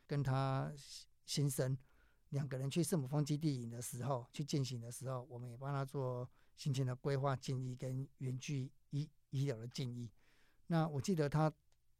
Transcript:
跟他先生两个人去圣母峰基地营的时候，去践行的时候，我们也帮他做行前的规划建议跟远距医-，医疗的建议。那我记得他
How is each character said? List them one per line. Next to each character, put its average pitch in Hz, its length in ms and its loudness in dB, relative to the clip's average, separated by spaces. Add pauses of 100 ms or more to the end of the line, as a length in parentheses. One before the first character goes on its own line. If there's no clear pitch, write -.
跟 143 160 2
他 135 480 2 (540)
先 143 240 2
生 131 280 2 (520)
两 143 180 -2
个 127 100 -4
人 135 120 -2
去 165 140 4
圣 160 160 2
母 131 80 0
峰 147 160 2
基 147 140 0
地 143 240 0
营 117 80 -6
的 117 120 -8
时 120 220 -6
候， 123 300 0
去 156 100 -2
践 143 200 0
行 123 180 -4
的 120 100 -10
时 127 180 -8
候， 127 200 -4
我 123 80 -10
们 123 120 -8
也 117 60 -12
帮 135 160 -4
他 139 140 0
做 127 440 -2 (280)
行 143 160 2
前 131 120 2
的 127 100 0
规 139 200 0
划 135 200 4
建 131 220 -2
议 127 180 -4
跟 131 300 -4 (120)
远 127 200 -4
距 131 320 -4 (200)
医-， 143 200 -2 (220)
医 135 140 2
疗 127 120 0
的 113 100 -8
建 127 220 -4
议。 120 200 -8 (580)
那 165 200 4
我 147 120 -2
记 190 160 2
得 147 140 4
他 156 220 4 (480)